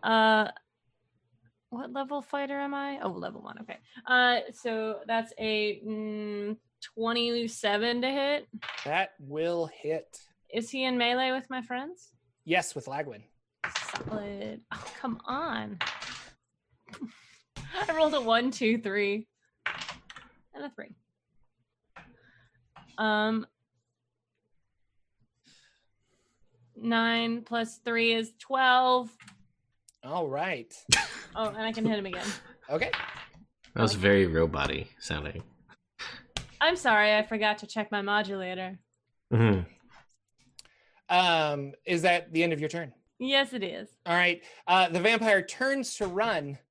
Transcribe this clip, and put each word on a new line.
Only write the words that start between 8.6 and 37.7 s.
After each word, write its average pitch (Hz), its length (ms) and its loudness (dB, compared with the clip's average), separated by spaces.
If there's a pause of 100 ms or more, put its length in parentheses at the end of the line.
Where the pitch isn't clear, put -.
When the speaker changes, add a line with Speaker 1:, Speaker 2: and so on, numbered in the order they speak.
Speaker 2:
That 170 340 0
will 160 480 -2
hit. - 540 -8 (320)
Speaker 1:
Is 233 180 -6
he 262 140 -2
in 254 140 0
melee 247 340 2
with 262 180 -6
my 254 120 -6
friends? 262 500 -10 (320)
Speaker 2:
Yes, 170 300 0
with 139 100 -8
Lagwin. 135 380 -8 (760)
Speaker 1:
Solid. 208 640 -8 (120)
Oh, - 120 -14 (160)
come 233 240 -6
on. 240 580 -6
<laughs> - 60 -6 (2000)
I 339 80 0
rolled 311 180 4
a 285 60 2
one, 233 320 2
two, 226 260 2
three, 202 480 -2 (1300)
and 285 100 -12
a 285 60 -10
three. - 240 -18 (2000)
Um, 214 480 0 (3250)
nine 233 680 0
plus 226 420 -4
three 233 280 2
is 226 260 -2
twelve. 254 720 4 (960)
Speaker 2:
All 156 240 -2
right. 143 440 -4 (640)
Speaker 1:
Oh, 220 140 -2
and 208 140 -8
I 226 100 -2
can 220 140 -4
hit 220 120 2
him 196 80 -6
again. 185 200 -6 (440)
Speaker 2:
Okay. 165 200 -2 (840)
Speaker 3:
That 110 80 2
was 104 120 4
very 98 320 6
robot-y 76 600 2 (140)
sounding. 73 420 -6 (1160)
Speaker 1:
I'm 330 160 4
sorry, 214 400 4
I 214 60 4
forgot 214 360 0
to 214 80 -14
check 208 240 -6